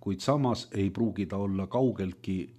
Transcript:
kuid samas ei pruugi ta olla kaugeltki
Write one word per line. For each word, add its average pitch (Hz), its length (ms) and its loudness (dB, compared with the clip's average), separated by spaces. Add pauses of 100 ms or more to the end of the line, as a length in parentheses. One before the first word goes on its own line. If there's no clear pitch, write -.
kuid 95 200 -2
samas 131 520 2
ei 98 180 2
pruugi 101 360 0
ta 98 120 -4
olla 98 300 0
kaugeltki 95 920 0